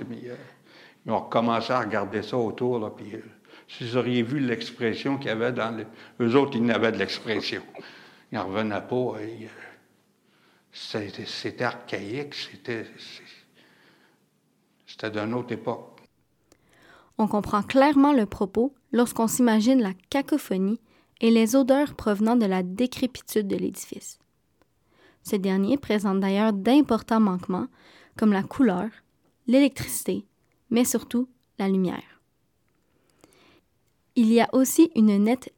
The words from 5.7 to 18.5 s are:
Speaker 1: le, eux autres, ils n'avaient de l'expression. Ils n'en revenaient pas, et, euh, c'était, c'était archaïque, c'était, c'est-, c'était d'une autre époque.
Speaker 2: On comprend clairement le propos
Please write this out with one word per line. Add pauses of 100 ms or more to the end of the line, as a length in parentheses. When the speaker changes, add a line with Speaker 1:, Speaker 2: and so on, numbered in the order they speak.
Speaker 1:
le, (340)
eux
autres,
ils
n'avaient
de
l'expression. (680)
Ils
n'en
revenaient
pas,
et,
euh, (1200)
c'était,
c'était
archaïque,
c'était, (100)
c'est-, (1600)
c'était
d'une
autre
époque. (1160)
Speaker 2:
On
comprend
clairement
le
propos (180)